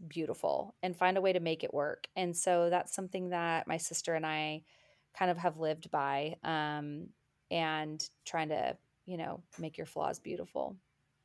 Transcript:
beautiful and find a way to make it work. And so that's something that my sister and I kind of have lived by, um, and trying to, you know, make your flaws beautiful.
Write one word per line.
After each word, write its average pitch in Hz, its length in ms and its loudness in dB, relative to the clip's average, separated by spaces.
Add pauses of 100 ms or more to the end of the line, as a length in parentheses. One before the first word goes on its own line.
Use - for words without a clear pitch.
beautiful 165 760 -2
and 185 120 -2
find 185 220 4
a 190 40 4
way 190 120 6
to 185 60 4
make 165 240 0
it - 100 -4
work. 147 420 -2
And 175 220 0
so 175 320 6
that's 175 240 2
something 185 360 -4
that 170 380 0
my 160 100 0
sister - 360 -2
and 160 120 0
I 156 360 -2 (540)
kind 180 160 4
of 170 60 2
have 170 200 0
lived 160 320 0
by, 143 540 0
um, 151 640 -2 (420)
and 156 560 0 (160)
trying 156 260 -2
to, - 280 0 (280)
you 180 120 -6
know, 170 240 -6 (160)
make 160 200 -8
your 160 100 -8
flaws 151 320 -2
beautiful. - 580 -6 (480)